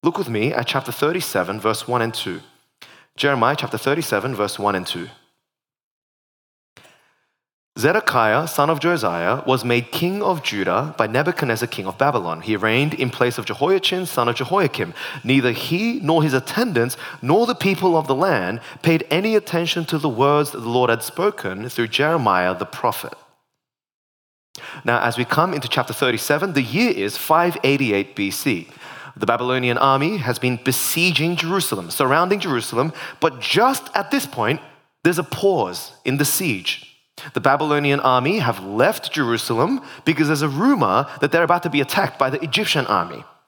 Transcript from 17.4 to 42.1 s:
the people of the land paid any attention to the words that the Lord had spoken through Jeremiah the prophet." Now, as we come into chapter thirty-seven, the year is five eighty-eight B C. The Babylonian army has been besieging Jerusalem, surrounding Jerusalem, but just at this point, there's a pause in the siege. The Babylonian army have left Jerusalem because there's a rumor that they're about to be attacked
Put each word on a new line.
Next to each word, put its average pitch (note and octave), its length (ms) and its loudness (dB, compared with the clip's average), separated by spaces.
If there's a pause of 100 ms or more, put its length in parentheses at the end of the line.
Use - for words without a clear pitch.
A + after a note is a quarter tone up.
the A#3+ 80 -2
people F#3 440 2
of D3+ 100 0
the C#3 80 2
land A#2 460 0 (200)
paid D#3+ 300 4
any G#3 240 2
attention E3+ 500 0
to D#3 140 -2
the D3 100 0
words C#3 420 2
that A#2 100 -10
the A#2 80 -6
Lord B2 200 2
had A2+ 140 2
spoken A2 680 -4
through A2+ 200 -2
Jeremiah G#2 680 2
the F#2+ 100 -6
prophet." - 480 -4 (1700)
Now, A#2+ 160 2
as A#2 160 0
we B2 80 -2
come E3+ 280 0
into C#3+ 140 -4
chapter - 240 -2
thirty-seven, D3 600 0
the C3+ 80 2
year D#3 300 0
is G2+ 260 -2
five E3+ 460 2
eighty-eight B2+ 520 2
B G2 160 -2
C. F#2+ 380 -4 (480)
The - 80 -2
Babylonian B2 520 2
army C#3 400 2
has B2 220 -2
been B2 240 0
besieging E3 720 0
Jerusalem, D#3+ 540 -4
surrounding E3+ 500 2
Jerusalem, C#3 540 -2 (260)
but C#3+ 200 0
just B3 540 0
at - 180 -2
this C#4 140 0
point, B2 360 -2 (420)
there's E3+ 160 4
a E3+ 40 -2
pause B2+ 680 -2 (120)
in C3 140 0
the C#3+ 80 2
siege. - 720 -4 (360)
The - 60 -2
Babylonian D3 640 2
army B2+ 380 4
have A#2 240 -2
left A2+ 500 0
Jerusalem B2+ 680 0 (220)
because D#3 240 2
there's D3 140 2
a D3+ 80 0
rumor C#3 580 2 (140)
that D#3 100 2
they're E3 120 4
about E3+ 200 2
to E3+ 60 0
be D3 100 2
attacked - 400 -2